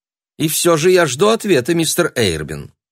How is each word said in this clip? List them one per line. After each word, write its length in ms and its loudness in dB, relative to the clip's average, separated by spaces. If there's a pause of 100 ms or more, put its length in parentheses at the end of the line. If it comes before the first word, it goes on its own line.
(380)
И 100 0
все 280 0
же 140 2
я 160 4
жду 220 0
ответа, 460 0
мистер 400 -2
Эйрбин. 580 -4 (200)